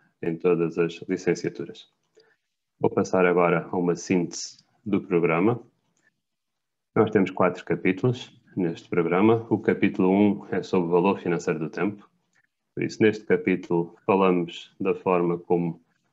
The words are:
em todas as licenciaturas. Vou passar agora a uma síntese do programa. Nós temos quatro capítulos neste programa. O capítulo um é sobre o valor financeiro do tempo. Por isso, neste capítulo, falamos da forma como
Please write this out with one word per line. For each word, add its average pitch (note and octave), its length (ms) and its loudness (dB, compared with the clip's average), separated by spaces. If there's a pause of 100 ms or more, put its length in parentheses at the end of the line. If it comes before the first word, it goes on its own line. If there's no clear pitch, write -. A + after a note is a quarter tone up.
(220)
em E2 120 -2
todas E2+ 440 0
as E2+ 160 0 (120)
licenciaturas. - 840 -6 (880)
Vou - 80 2
passar F#2 380 0
agora F2 440 2
a G2 60 -6
uma F2 180 0
síntese - 680 -4 (180)
do G2 200 -2
programa. F#2 600 0 (1300)
Nós G#2+ 140 2
temos F#2+ 220 0
quatro - 320 -2
capítulos - 760 -2 (160)
neste E2+ 320 -4
programa. G2 640 2
O G#2 80 0
capítulo F#2+ 500 0
um G2 460 2
é F2+ 80 -2
sobre F2+ 240 0
o E2 60 -2
valor F2 260 2
financeiro E2 400 -2
do D#2 100 -6
tempo. F#2 400 -6 (640)
Por F#2 120 -6
isso, - 180 -2
neste G#3+ 220 2
capítulo, F2 720 -2 (100)
falamos F#2 720 0
da F#2+ 160 -2
forma F2 420 0
como E2+ 460 -2 (300)